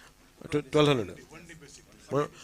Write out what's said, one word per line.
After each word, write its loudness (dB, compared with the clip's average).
ట్వెల్వ్ 4
హండ్రెడ్. -6